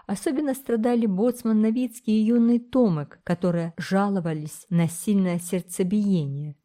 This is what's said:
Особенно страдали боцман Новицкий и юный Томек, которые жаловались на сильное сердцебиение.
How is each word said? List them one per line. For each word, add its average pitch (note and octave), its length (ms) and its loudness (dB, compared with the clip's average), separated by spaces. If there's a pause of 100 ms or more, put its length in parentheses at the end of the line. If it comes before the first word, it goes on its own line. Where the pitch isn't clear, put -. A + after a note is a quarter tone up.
Особенно C4+ 480 -2
страдали A#3 520 0
боцман A3 540 0
Новицкий A3 600 0
и G#3+ 40 2
юный A#3 360 4
Томек, G3+ 640 0
которые E3+ 520 -2
жаловались F3 920 -2
на E3+ 180 2
сильное F3+ 520 0
сердцебиение. F3 1200 -2